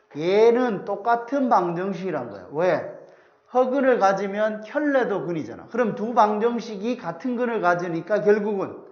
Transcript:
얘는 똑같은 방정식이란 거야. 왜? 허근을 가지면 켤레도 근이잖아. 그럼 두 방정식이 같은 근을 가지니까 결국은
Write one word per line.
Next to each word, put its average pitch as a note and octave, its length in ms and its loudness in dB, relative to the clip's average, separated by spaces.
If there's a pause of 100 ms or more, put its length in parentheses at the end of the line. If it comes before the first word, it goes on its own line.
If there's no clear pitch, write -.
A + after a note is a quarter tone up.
(160)
얘는 G#3+ 680 2
똑같은 A#3 640 -2
방정식이란 F3 840 0
거야. F#2+ 220 -16
왜? D#3+ 460 0 (560)
허근을 B3+ 440 4
가지면 G3+ 640 0
켤레도 C4 640 0
근이잖아. D3+ 420 -8
그럼 A3+ 260 0
두 A3+ 200 -6
방정식이 G#3+ 840 0
같은 E3+ 400 -6
근을 A#3 240 -2
가지니까 F3 600 0
결국은 G#3 680 0